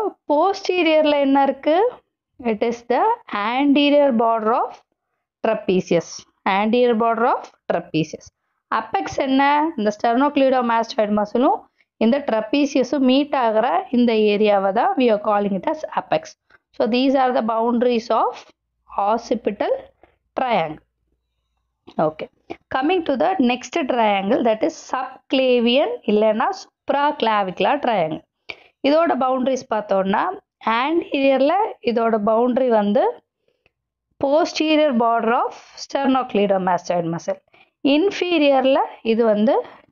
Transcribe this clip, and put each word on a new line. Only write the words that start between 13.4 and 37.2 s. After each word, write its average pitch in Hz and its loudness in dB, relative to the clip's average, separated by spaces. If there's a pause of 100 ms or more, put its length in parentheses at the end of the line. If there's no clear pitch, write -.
இந்த 240 2 (140)
ஏரியாவை 202 2
தான் 285 0
we 262 2
are 208 2
calling 202 0
it 185 -6
as 311 -4 (120)
apex. 156 -4 (480)
So - -4
these 254 2
are 254 2
the 254 -2
boundaries 233 0
of 311 0 (560)
occipital 226 -2 (680)
triangle. 185 -2 (1120)
Okay. 156 -4 (400)
Coming 302 0
to 302 -2
the 330 0
next 247 -2 (100)
triangle, 220 0
that 220 0
is 320 -2
subclavian 262 0 (140)
இல்லைன்னா 214 2
supraclavicular 226 -2
triangle. 190 -2 (640)
இதோட 302 2
பவுண்டரிஸ் 254 -2
பார்த்தோம்னா, 208 -2 (500)
ஆன்டீரியரில் 277 0 (280)
இதோட 226 0
பவுண்டரி 240 0
வந்து 208 2 (1160)
posterior 311 0
border 233 0
of 349 -2 (260)
sternocleidomastoid 196 -2
muscle. 170 -6 (460)